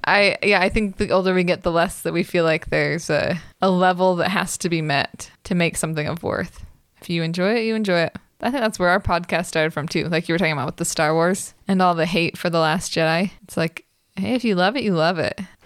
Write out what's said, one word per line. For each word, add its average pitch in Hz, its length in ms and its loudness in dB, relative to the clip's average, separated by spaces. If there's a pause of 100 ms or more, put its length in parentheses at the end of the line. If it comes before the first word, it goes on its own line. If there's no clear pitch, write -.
I, 196 360 4
yeah, 190 200 2
I 190 80 2
think 208 280 -2
the 208 140 -2
older 185 220 4
we 185 100 4
get, 175 200 0
the 175 80 0
less 170 300 0
that 170 120 -4
we 170 100 0
feel 170 220 0
like 160 240 0
there's 151 400 -2
a, 156 300 0 (220)
a 190 80 4
level 180 480 4
that 170 120 0
has 180 300 -2
to 180 100 -2
be 160 120 0
met - 480 -2 (140)
to 185 120 -2
make 175 200 0
something 156 320 -4
of 165 160 -8
worth. - 420 -6 (360)
If - 80 -16
you 170 120 -2
enjoy 180 360 0
it, 226 80 0
you 226 100 0
enjoy 196 260 2
it. - 140 -2 (260)
I 233 80 -2
think 262 140 -2
that's 220 160 -2
where 175 100 4
our 185 120 4
podcast 175 460 -2
started 160 260 0
from - 140 -4
too. - 200 -2
Like 165 220 -2
you 170 40 2
were 170 60 0
talking 160 140 0
about 139 140 -4
with - 100 -10
the 170 80 -4
Star 156 280 0
Wars 170 400 0 (140)
and 190 140 2
all 180 140 4
the 160 100 0
hate 170 320 0
for 175 120 -2
The 165 100 2
Last 160 340 0
Jedi. 165 380 0 (120)
It's - 140 -10
like, - 280 -4 (300)
hey, 196 180 -2
if 240 120 -2
you 208 100 2
love 190 220 2
it, 254 60 -2
you 202 100 2
love 165 260 2
it. 113 200 -4 (260)